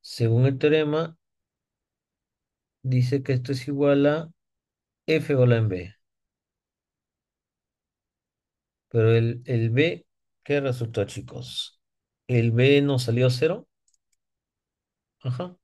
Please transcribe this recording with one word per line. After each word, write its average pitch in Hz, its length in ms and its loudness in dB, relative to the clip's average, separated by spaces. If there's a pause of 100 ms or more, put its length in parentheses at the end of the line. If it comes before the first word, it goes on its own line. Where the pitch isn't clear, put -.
Según 117 460 0
el 135 120 0
teorema, 156 580 0 (1700)
dice 127 400 0
que 139 120 -4
esto 127 180 -4
es 135 160 -8
igual 143 380 2
a 160 240 -2 (760)
F 156 280 0
bola 123 240 4
en 110 100 0
B. 92 260 -8 (3000)
Pero 113 260 2
el, 117 320 0
el 117 240 0
B, 160 360 0 (380)
¿qué 143 160 0
resultó, 123 440 -4
chicos? - 760 -14 (460)
¿El 117 260 2
B 135 300 4
no 143 160 0
salió 123 320 0
cero? 165 380 -2 (1500)
Ajá. 175 420 -8